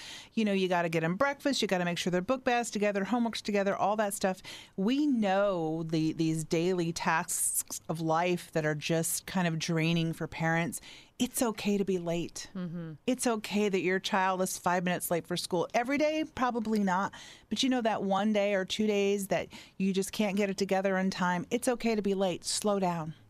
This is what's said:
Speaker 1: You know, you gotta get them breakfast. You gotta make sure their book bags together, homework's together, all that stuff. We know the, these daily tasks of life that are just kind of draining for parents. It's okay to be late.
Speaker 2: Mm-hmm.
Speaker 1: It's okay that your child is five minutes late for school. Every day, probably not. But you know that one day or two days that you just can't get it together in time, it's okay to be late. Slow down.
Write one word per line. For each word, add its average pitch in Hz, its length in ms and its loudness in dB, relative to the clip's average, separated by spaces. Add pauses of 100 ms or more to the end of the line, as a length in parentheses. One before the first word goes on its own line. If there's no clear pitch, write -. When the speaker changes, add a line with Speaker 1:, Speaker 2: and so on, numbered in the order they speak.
(340)
Speaker 1:
You 220 100 2
know, 202 80 2
you 190 140 2
gotta 175 220 2
get 165 140 0
them 165 120 2
breakfast. 277 480 0
You 196 60 2
gotta 180 160 2
make 175 120 -2
sure - 140 -2
their 180 100 2
book 254 220 -2
bags 240 300 0
together, 202 320 0
homework's 233 360 -2
together, 202 360 0
all 196 180 2
that 208 180 0
stuff. 185 300 -2 (340)
We 262 300 2
know 190 800 2
the, 160 300 2
these 160 280 2
daily 170 500 0
tasks - 960 -2
of 165 120 -4
life 170 500 0
that 156 160 0
are 151 80 2
just 160 520 -2
kind 180 200 0
of 160 140 -2
draining 165 520 2
for 160 140 -6
parents. 165 540 -2 (400)
It's 247 200 0
okay 208 380 0
to 202 60 0
be 185 140 0
late. 170 580 -4
Speaker 2:
Mm-hmm. 170 380 -8 (120)
Speaker 1:
It's 254 220 0
okay 214 400 0
that 190 120 0
your 185 200 2
child 190 420 0
is - 160 -2
five 180 240 2
minutes 175 260 -2
late 165 200 0
for 175 80 -4
school. 175 360 -2
Every 240 260 0
day, 311 260 0 (100)
probably 226 460 -2
not. 190 320 0 (360)
But - 140 -4
you 277 60 0
know 254 120 2
that 214 220 0
one 196 300 2
day 202 220 2
or 190 100 2
two 214 240 -2
days 202 400 2
that - 180 0 (320)
you 190 140 2
just 190 180 0
can't 202 260 0
get 202 140 2
it 190 80 -4
together 190 400 2
in 190 120 2
time, 180 420 0
it's 233 160 0
okay 233 260 0
to 208 80 0
be 196 120 0
late. 185 300 0
Slow 202 360 0
down. 170 340 -2 (160)